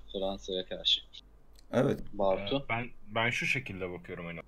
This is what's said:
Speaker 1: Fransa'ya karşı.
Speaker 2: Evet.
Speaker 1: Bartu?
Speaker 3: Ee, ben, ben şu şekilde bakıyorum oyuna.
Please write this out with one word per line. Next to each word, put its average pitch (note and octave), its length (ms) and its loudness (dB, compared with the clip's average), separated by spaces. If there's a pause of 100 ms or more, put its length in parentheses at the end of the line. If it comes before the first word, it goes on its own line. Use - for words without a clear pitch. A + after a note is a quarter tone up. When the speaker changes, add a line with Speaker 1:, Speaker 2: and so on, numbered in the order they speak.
(120)
Speaker 1:
Fransa'ya F#2+ 540 -2
karşı. - 340 0 (720)
Speaker 2:
Evet. B2 280 4 (120)
Speaker 1:
Bartu? G2 440 2
Speaker 3:
Ee, - 120 -2
ben, A#2 180 0 (220)
ben A2+ 220 4
şu E3 160 0
şekilde G2+ 440 0
bakıyorum F2 360 -8
oyuna. E2+ 220 -6